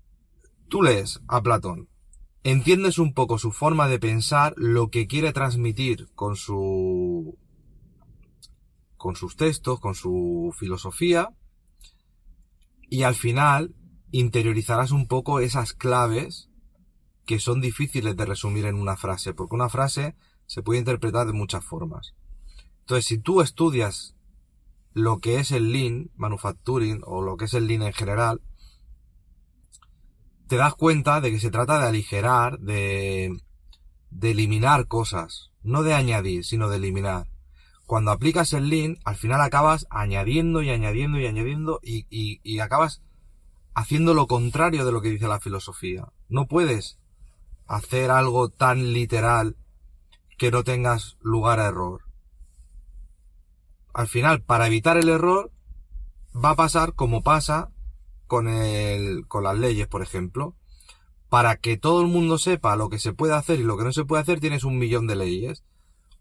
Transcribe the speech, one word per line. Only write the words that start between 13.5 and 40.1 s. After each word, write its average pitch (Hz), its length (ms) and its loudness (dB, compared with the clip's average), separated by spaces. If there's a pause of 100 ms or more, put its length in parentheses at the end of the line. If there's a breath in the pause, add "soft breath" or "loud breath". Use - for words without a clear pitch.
interiorizarás 117 800 0
un 139 180 2
poco 131 320 0
esas 123 340 -2
claves 123 760 -2 (800)
que 110 120 0
son 123 220 0
difíciles 123 540 -2
de 104 100 -4
resumir 101 400 -2
en 104 100 -2
una 98 220 -2
frase, 95 380 -6
porque 92 180 -8
una 120 160 0
frase 139 460 -2 (320)
se - 160 -10
puede 117 160 0
interpretar 117 480 -2
de 110 60 -2
muchas 98 300 -4
formas. - 500 -12 (680 soft breath)
Entonces, 123 240 0
si 113 140 -2
tú 180 220 4
estudias 135 760 0 (800)
lo 113 260 0
que 120 200 0
es 135 120 -2
el 117 200 2
Lean 131 440 -2
Manufacturing, 107 880 -4
o 92 160 -6
lo 92 160 -4
que 113 80 -6
es 107 80 -4
el 113 140 0
Lean 110 160 0
en 101 100 -4
general, 110 480 -2 (2000 soft breath)
te 127 80 0
das 143 200 4
cuenta 151 460 4
de 123 100 0
que 110 80 -2
se 107 120 -2
trata 147 280 2
de 127 80 2
aligerar, 113 720 2
de, 98 760 -4 (760)
de 110 200 0
eliminar 110 560 4
cosas, 101 640 -6 (120)
no 135 200 0
de 156 100 2
añadir, 101 520 0
sino 113 240 -2
de 101 80 -2
eliminar. 95 500 -4 (580 soft breath)
Cuando 110 260 2
aplicas 151 420 2
el 143 160 0
Lean, 160 360 0
al 104 100 -4
final 127 260 0
acabas 143 480 2
añadiendo 127 720 0